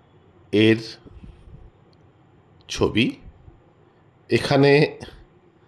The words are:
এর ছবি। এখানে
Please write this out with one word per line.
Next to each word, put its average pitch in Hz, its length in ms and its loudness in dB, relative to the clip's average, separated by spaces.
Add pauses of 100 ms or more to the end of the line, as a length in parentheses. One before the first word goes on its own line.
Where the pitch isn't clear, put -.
(520)
এর 110 280 2 (1900)
ছবি। - 360 -2 (1200)
এখানে 139 420 2 (960)